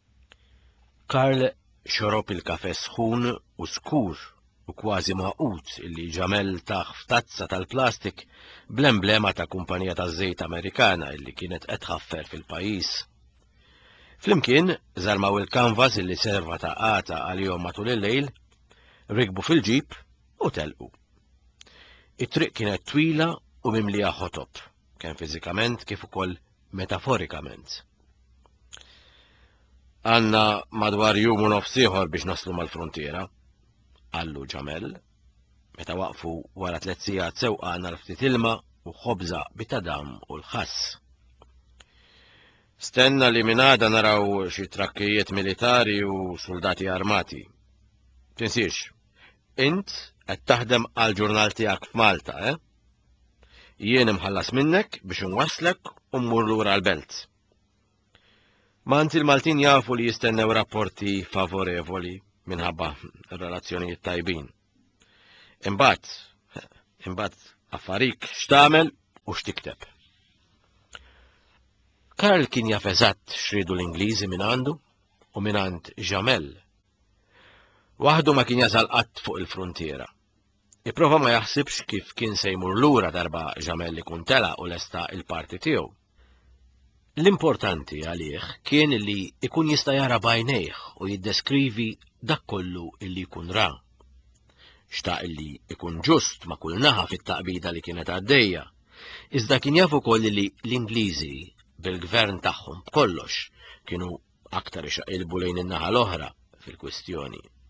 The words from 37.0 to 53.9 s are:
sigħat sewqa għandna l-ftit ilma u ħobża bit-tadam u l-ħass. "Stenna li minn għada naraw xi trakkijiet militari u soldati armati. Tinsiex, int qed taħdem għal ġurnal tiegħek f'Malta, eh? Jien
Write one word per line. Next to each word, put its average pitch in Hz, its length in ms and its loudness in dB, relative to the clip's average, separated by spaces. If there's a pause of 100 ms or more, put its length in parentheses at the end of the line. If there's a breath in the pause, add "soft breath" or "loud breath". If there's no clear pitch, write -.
sigħat 90 400 -4
sewqa 107 300 -2
għandna 90 200 -6
l-ftit 85 380 -12
ilma 117 240 2 (320)
u - 80 -14
ħobża 90 480 -6 (160)
bit-tadam 82 720 -8
u 76 80 -12
l-ħass. - 640 -8 (1800 soft breath)
"Stenna 131 520 4
li 117 120 4
minn 113 220 4
għada 120 240 6
naraw 104 680 4
xi 95 140 -8
trakkijiet 101 640 -2
militari 104 720 2
u 92 320 -4
soldati 90 500 -4
armati. 95 560 0 (920)
Tinsiex, 110 560 -2 (640 soft breath)
int 160 320 0 (400)
qed 95 160 -6
taħdem 120 400 4 (100)
għal 110 260 2
ġurnal 107 360 4
tiegħek 104 340 -2
f'Malta, 101 440 2 (160)
eh? 156 60 -2 (1200 soft breath)
Jien 117 340 4